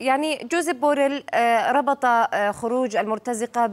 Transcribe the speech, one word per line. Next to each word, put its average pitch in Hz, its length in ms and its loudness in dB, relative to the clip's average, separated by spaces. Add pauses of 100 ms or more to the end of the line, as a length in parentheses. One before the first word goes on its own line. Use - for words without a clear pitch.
يعني 269 360 0 (160)
جوزيف 330 240 -2
بوريل، 277 480 0 (100)
آه، 233 380 2
ربط، 269 320 0
آه، 226 460 2
خروج 233 460 -2
المرتزقة 226 760 -2